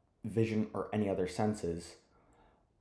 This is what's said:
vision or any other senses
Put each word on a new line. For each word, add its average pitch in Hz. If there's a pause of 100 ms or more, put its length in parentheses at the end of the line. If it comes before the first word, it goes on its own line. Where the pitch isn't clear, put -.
(240)
vision 110
or 98
any 107
other 92
senses 98 (840)